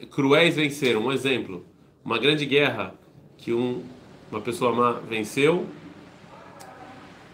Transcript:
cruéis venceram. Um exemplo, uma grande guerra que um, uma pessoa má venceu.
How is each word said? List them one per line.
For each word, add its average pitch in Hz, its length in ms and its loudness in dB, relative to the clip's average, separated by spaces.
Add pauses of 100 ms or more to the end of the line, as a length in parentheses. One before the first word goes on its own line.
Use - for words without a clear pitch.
(100)
cruéis 147 460 4
venceram. 131 480 0
Um 131 80 0
exemplo, 117 500 -2 (400)
uma 110 140 -2
grande 147 300 2
guerra 123 480 0 (420)
que - 160 -6
um, 123 300 -2 (500)
uma 110 80 -6
pessoa 117 340 -2
má 120 180 2
venceu. 135 760 0 (1700)